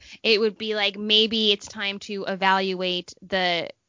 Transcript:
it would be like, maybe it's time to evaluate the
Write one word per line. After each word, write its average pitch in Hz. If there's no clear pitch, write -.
it 214
would 214
be 214
like, 202
maybe 214
it's 202
time 202
to 196
evaluate 185
the 180